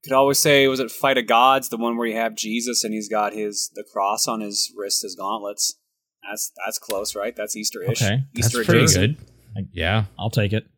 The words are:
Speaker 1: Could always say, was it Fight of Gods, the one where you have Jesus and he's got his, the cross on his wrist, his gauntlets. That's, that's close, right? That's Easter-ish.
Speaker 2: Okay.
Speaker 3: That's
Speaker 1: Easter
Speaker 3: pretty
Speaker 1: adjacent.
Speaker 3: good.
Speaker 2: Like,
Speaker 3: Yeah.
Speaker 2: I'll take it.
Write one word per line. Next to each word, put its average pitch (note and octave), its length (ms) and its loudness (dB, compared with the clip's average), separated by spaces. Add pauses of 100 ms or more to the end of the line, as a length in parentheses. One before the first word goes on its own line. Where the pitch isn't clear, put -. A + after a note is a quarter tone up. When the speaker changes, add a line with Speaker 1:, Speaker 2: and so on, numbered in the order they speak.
Speaker 1:
Could C3 100 -2
always C#3 260 4
say, C#3 280 6
was C3 120 0
it A#2+ 120 -4
Fight C3+ 260 2
of A#2 100 -2
Gods, C3 420 6
the A#2 80 -6
one A#2 200 -2
where A#2 100 -2
you A2 80 -4
have A2+ 200 -2
Jesus A#2 480 -4
and A2 100 -4
he's G#2+ 160 -6
got G#2 240 0
his, G#2 420 -6
the G#2 80 -12
cross G#2 440 -2
on A2+ 120 -4
his G#2 380 -4
wrist, G2+ 240 -2
his F#2 140 -10
gauntlets. G2+ 600 -4 (500)
That's, - 260 -8 (140)
that's A2 140 -6
close, G#2 360 -6
right? G#2+ 200 -6
That's G#2+ 200 -8
Easter-ish. G#2+ 460 -4
Speaker 2:
Okay. A2+ 220 0 (100)
Speaker 3:
That's A#2 140 0
Speaker 1:
Easter A#2 160 0
Speaker 3:
pretty - 220 6
Speaker 1:
adjacent. G#2 320 4
Speaker 3:
good. - 100 -20 (280)
Speaker 2:
Like, G2 180 -6
Speaker 3:
Yeah. F#2 320 2 (120)
Speaker 2:
I'll G#2 120 -4
take G#2 240 2
it. A2 120 -2 (120)